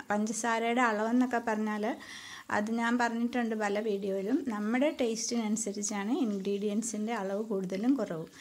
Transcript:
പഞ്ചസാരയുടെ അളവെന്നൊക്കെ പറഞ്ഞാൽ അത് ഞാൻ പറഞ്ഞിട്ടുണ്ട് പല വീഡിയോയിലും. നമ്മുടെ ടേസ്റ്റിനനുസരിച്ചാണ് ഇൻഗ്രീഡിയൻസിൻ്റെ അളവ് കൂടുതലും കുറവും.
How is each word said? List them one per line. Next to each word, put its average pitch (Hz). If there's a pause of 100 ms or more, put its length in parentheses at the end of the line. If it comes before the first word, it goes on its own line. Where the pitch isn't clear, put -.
പഞ്ചസാരയുടെ 226
അളവെന്നൊക്കെ 233
പറഞ്ഞാൽ 214 (720)
അത് 208 (100)
ഞാൻ 233
പറഞ്ഞിട്ടുണ്ട് 233
പല 202
വീഡിയോയിലും. 196 (160)
നമ്മുടെ 226 (100)
ടേസ്റ്റിനനുസരിച്ചാണ് 220 (120)
ഇൻഗ്രീഡിയൻസിൻ്റെ 208
അളവ് 196
കൂടുതലും 196
കുറവും. 175 (140)